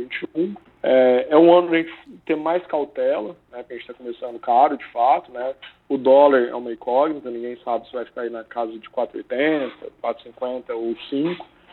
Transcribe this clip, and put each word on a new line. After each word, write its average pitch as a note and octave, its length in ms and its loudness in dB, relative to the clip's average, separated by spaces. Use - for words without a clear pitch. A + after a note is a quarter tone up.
vinte - 180 -12
e - 180 -8
um. G3+ 140 -4
É, B2+ 500 2
é D3+ 60 4
um E3+ 160 8
ano F3 140 4
pra E3 120 0
gente E3 140 -6
ter D#3+ 120 -2
mais E3 300 -2
cautela, D3+ 680 -4
né? B2 80 -18
Porque A#2+ 140 -16
a B2 60 -14
gente - 100 -18
tá A#2+ 60 -16
começando A#2+ 440 -14
caro, C3 380 4
de - 160 -14
fato, B2+ 400 0
né? B2+ 220 -6
O C#3 80 -2
dólar C3+ 460 6
é B2 120 -2
uma A#2+ 180 -10
incógnita, C3+ 560 -2
ninguém A#2+ 360 -8
sabe A#2 240 -6
se - 40 -20
vai A#2+ 120 -8
ficar - 160 -14
aí A#2+ 100 -6
na A2+ 140 -12
casa A2+ 340 -8
de A2 120 -20
quatro - 260 -6
e G#2+ 40 -10
oitenta, C3+ 680 -4
quatro A#2 220 -6
e A#2+ 80 -20
cinquenta B2+ 460 -8
ou A2+ 180 -4
cinco, D#3+ 340 -4